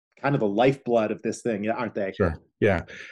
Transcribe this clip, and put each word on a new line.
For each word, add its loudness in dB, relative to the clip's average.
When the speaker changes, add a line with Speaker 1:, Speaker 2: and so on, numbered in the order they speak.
Speaker 1:
kind 0
of 0
the 2
lifeblood 2
of -6
this -6
thing, -2
aren't -4
they? -4
Speaker 2:
Sure. 0
Yeah. 2